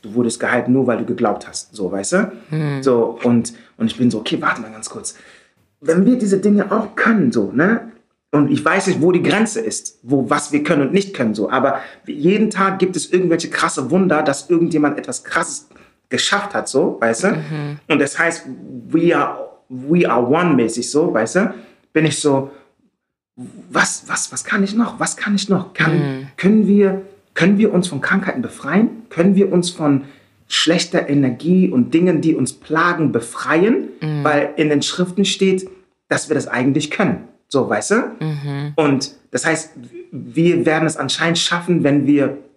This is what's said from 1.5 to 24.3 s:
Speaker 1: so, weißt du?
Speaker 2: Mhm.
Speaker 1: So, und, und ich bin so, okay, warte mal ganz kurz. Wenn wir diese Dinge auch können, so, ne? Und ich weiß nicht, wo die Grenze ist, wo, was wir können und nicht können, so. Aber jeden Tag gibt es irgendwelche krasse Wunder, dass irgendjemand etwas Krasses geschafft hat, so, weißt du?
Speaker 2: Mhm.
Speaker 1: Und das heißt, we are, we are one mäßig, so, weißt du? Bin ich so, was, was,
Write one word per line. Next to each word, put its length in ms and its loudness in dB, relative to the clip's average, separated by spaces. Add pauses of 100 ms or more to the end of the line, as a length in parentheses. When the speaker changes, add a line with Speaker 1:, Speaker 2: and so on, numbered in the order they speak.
Speaker 1:
so, 160 -4
weißt 220 -4
du? 180 0 (180)
Speaker 2:
Mhm. 320 -4
Speaker 1:
So, 400 2
und, 320 2 (240)
und 100 -2
ich 100 -6
bin 120 2
so, 120 -2
okay, 200 -4
warte 200 -2
mal 100 -14
ganz 180 -14
kurz. 260 -14 (680)
Wenn 260 2
wir 100 4
diese 220 2
Dinge 320 2
auch 240 -2
können, 360 4
so, 200 0
ne? 400 0 (400)
Und 180 4
ich 160 0
weiß 220 2
nicht, 120 0
wo 120 4
die 100 2
Grenze 380 2
ist, 420 -8
wo, 260 0
was 240 -2
wir 120 0
können 180 2
und 100 0
nicht 220 0
können, 220 -2
so. 160 -2
Aber 300 0 (260)
jeden 420 2
Tag 300 0
gibt 160 0
es 180 -6
irgendwelche 380 0
krasse 400 -2
Wunder, 320 2
dass 260 -2
irgendjemand 480 2
etwas 260 -10
Krasses 440 -6 (420)
geschafft 460 -2
hat, 120 -4
so, 320 0
weißt 260 0
du? 20 4
Speaker 2:
Mhm. 600 -4
Speaker 1:
Und 140 0
das 160 -2
heißt, 300 -2 (420)
we 260 2
are, 220 -2 (320)
we 400 0
are 160 2
one 300 2
mäßig, 340 0
so, 240 0
weißt 220 -2
du? 180 2 (380)
Bin 160 2
ich 120 -2
so, 300 2 (1200)
was, 380 -2
was, 240 -6